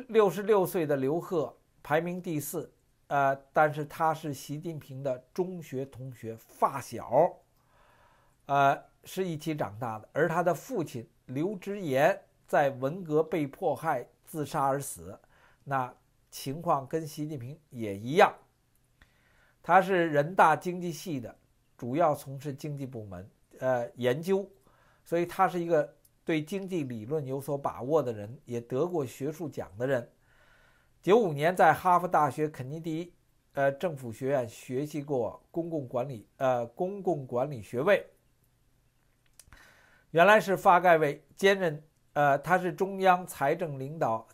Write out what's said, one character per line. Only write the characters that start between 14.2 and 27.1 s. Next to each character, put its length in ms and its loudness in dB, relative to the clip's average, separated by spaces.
自 220 -8
杀 180 -2
而 160 2
死， 400 -14
那 320 -4
情 320 -10
况 260 0
跟 180 -4
习 220 -10
近 100 -10
平 300 -14
也 260 -8
一 180 -8
样。 220 6
他 200 6
是 260 2
人 260 0
大 220 8
经 240 -6
济 100 -6
系 300 -8
的， 160 -14
主 180 -6
要 200 4
从 260 -12
事 140 -8
经 200 -10
济 120 -10
部 180 -12
门， 260 -14
呃， 380 0
研 260 0
究， 280 -2
所 140 -2
以 80 0
他 200 0
是 140 -2
一 60 -4
个 280 2
对 180 0
经 240 -8
济 180 -4
理 200 -10
论 220 -4